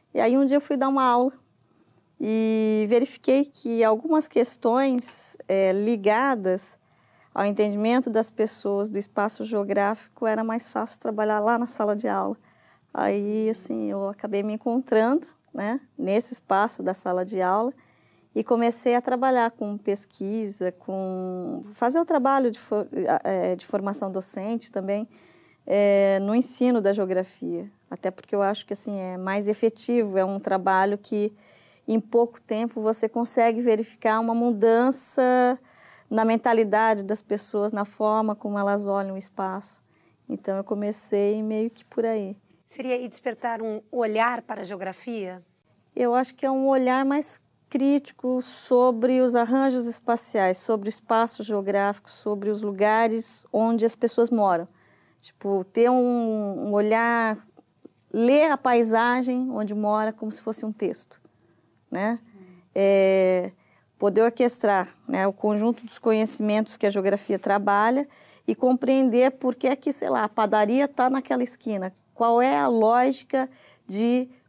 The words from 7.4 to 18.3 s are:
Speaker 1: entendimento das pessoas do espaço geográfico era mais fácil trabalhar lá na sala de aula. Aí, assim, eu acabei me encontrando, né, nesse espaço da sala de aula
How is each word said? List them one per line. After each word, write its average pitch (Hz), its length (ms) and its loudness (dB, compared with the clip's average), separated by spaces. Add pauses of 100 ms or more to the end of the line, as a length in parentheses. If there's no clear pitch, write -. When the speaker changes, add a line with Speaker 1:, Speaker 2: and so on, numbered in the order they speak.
Speaker 1:
entendimento 208 640 0
das 214 200 0
pessoas 202 600 -4
do 202 100 -6
espaço 214 460 -4
geográfico 208 840 -2
era 220 160 0
mais 226 240 -6
fácil - 320 -8
trabalhar 214 400 -2
lá 226 180 2
na 240 100 -4
sala 208 280 -2
de 220 120 -4
aula. 196 300 -2 (560)
Aí, 208 560 -2
assim, 226 400 -6
eu 196 200 -6
acabei 202 340 -4
me 214 100 -4
encontrando, 233 720 0 (260)
né, 214 280 -4 (180)
nesse 202 360 -2
espaço 196 500 -2
da 185 100 0
sala 180 300 -4
de 190 180 -4
aula 208 320 0 (640)